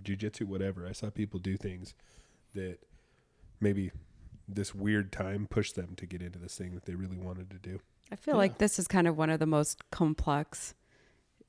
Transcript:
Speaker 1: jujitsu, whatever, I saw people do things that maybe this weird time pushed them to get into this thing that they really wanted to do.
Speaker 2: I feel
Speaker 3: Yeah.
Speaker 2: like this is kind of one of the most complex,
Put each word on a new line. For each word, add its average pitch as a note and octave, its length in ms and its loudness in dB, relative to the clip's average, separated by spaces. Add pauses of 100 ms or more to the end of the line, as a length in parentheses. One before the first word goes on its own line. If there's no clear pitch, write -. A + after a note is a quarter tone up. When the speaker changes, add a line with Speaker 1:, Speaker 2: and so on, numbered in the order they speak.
Speaker 1:
jujitsu, G2+ 400 -4
whatever, F#2+ 460 -2
I G2 40 -6
saw - 180 -6
people G2+ 280 -2
do F#2+ 180 -2
things F#2 380 -8 (600)
that F#2 240 -6 (840)
maybe G2 320 4 (560)
this G2 260 -4
weird G2+ 380 2
time G2+ 340 -4
pushed - 300 0
them F2+ 200 -6
to F#2 100 -12
get F2 140 -8
into F2 200 -8
this F2 180 -12
thing F2+ 160 -6
that F2 100 -10
they F2+ 120 -6
really F#2 220 -6
wanted F#2 320 -8
to F#2 80 -14
do. F#2+ 220 -10 (300)
Speaker 2:
I G3+ 60 -10
feel D4+ 180 0
Speaker 3:
Yeah. A#3 40 6
Speaker 2:
like G3 200 4
this G#3 220 4
is F3+ 80 -2
kind F3+ 180 6
of E3 100 4
one D#3 140 4
of D#3+ 80 2
the D#3 80 4
most D3+ 460 2
complex, D3+ 840 2 (720)